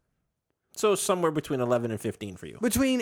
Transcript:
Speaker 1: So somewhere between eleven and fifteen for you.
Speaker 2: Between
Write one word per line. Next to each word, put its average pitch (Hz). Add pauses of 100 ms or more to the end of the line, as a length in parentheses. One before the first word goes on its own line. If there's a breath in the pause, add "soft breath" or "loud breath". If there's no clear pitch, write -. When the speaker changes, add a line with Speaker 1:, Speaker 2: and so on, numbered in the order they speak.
(720)
Speaker 1:
So 208
somewhere 180
between 151
eleven 120
and 107
fifteen 101
for -
you. 65
Speaker 2:
Between 247